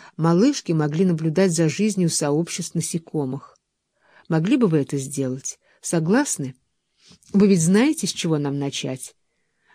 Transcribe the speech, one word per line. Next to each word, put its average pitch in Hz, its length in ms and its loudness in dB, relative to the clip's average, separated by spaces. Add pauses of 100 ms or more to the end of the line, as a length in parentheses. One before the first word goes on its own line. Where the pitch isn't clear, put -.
(160)
малышки 175 560 2
могли 156 320 0
наблюдать 165 480 2
за 160 160 2
жизнью 190 420 0
сообществ 160 640 -2
насекомых. 147 840 -6 (720)
Могли 170 280 2
бы 240 100 4
вы 160 120 2
это 139 180 -2
сделать? 135 640 -6 (220)
Согласны? 170 760 -2 (760)
Вы 208 160 6
ведь 185 140 4
знаете, 214 440 2
с - 60 -4
чего 160 260 -2
нам 143 200 -4
начать? 139 560 -8 (600)